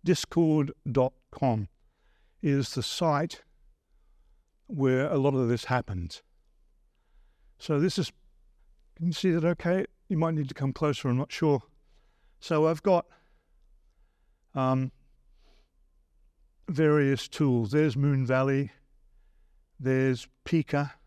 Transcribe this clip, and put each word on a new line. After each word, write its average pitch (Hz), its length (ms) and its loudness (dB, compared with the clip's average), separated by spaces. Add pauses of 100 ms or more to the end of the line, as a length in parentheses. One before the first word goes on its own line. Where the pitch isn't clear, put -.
Discord 156 680 2 (180)
dot 127 240 2 (180)
com 110 360 -2 (720)
is 139 340 -2
the 175 80 -4
site 160 600 -4 (1200)
where 135 440 2
a 160 60 0
lot 139 160 2
of 127 160 0
this 120 160 -2
happens. 92 580 -6 (1300)
So 147 220 -2
this 170 180 0
is, - 140 -4 (840)
can 165 120 -4
you 170 60 -2
see 185 180 0
that 160 120 0
okay? 175 420 0 (220)
You 180 100 -2
might 165 160 0
need 147 160 -2
to 143 40 -10
come 135 180 -4
closer, 143 380 -2
I'm 123 80 2
not 143 140 -4
sure. 147 300 2 (800)
So 160 280 0
I've 160 160 -2
got, 180 220 2 (1500)
um, 131 360 -2 (1800)
various 147 580 2
tools. 123 440 0
There's 147 260 2
Moon 139 280 0
Valley, 135 460 0 (1080)
there's 131 480 0 (180)
Pika 147 460 0 (160)